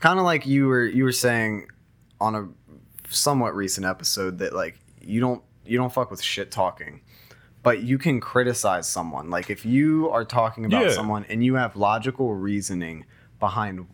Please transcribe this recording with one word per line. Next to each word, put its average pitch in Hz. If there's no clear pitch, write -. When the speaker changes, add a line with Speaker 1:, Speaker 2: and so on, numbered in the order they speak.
Speaker 1:
Kinda 185
like 160
you 139
were, 127
you 120
were 131
saying 113
on 107
a 104
somewhat 123
recent 95
episode 92
that, 92
like, 82
you 107
don't, 123
you 117
don't 127
fuck 123
with 95
shit -
talking, 78
but 117
you 123
can 135
criticize 113
someone. 80
Like, 87
if 101
you 156
are 117
talking 110
about 202
Speaker 2:
Yeah. 165
Speaker 1:
someone 107
and 113
you 127
have 123
logical 110
reasoning 95
behind 95